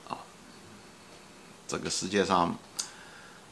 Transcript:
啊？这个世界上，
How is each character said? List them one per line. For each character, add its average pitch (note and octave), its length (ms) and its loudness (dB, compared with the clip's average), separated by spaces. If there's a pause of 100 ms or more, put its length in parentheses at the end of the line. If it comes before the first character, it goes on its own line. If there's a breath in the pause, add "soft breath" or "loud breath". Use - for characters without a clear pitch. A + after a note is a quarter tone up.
啊？ - 100 -6 (1500)
这 - 100 -4
个 E2 120 -6
世 - 180 -4
界 G2 160 4
上， F2 340 4 (960 loud breath)